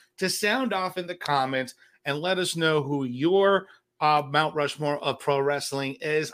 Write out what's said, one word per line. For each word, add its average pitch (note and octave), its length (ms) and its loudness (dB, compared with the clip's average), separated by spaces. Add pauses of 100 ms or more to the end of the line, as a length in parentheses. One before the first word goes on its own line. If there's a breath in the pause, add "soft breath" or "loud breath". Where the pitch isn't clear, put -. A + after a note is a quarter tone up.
(160 soft breath)
to F#3 140 -2
sound A3 420 0
off F#3 240 -2
in F3+ 100 -6
the F3+ 80 -8
comments C3+ 600 -2 (320 soft breath)
and D3 140 -2
let F3+ 180 0
us E3+ 180 -2
know D#3+ 260 4
who C#3 220 -2
your, F#3+ 640 2 (340 loud breath)
uh, D3+ 260 4
Mount D3 280 2
Rushmore D3 500 -2
of C#3 140 0
pro C#3+ 220 2
wrestling C#3 600 -2
is. D#3 340 -2